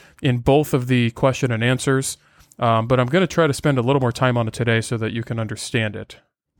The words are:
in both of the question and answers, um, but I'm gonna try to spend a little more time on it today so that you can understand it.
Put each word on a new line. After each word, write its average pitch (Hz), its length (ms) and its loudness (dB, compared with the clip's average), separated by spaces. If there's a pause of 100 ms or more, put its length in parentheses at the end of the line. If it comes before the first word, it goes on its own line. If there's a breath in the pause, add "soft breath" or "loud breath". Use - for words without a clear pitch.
(220 soft breath)
in 123 180 2
both 143 360 2
of 123 120 -2
the 120 240 2
question 131 400 0
and 113 120 -2
answers, 131 540 0 (420 soft breath)
um, 113 280 2
but 127 120 2
I'm 123 80 2
gonna 180 200 2
try 165 200 2
to 139 60 2
spend 143 240 0
a 120 60 2
little 135 180 2
more 120 100 2
time 127 240 0
on 120 140 0
it - 40 -6
today 113 280 0
so 117 160 -4
that 110 160 -4
you 113 100 -4
can 113 160 -6
understand 110 560 -4
it. 101 220 -14 (420)